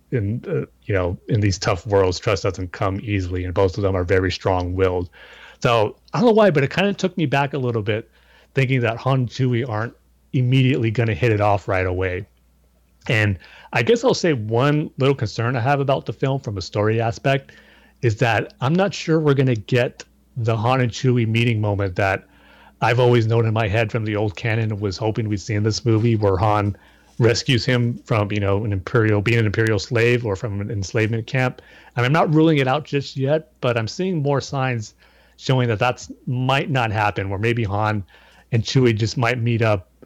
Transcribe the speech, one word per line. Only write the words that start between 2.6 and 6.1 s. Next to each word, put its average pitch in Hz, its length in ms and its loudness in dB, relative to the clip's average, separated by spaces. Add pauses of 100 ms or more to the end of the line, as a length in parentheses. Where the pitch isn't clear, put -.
come 98 320 -4
easily, 92 420 -4
and 90 80 -8
both 95 240 2
of 104 60 -2
them 95 120 0
are 90 80 0
very 92 280 2
strong-willed." 90 800 -2 (520)
So 117 340 2 (180)